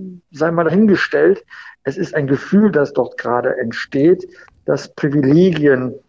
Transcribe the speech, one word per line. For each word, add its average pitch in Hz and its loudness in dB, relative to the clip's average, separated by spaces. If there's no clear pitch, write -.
sei 156 -2
mal 170 0
dahingestellt. 170 2
Es 139 -6
ist 175 -6
ein 147 -2
Gefühl, 190 2
das 147 0
dort - -4
gerade 120 -2
entsteht, 135 -2
dass 143 -4
Privilegien 143 0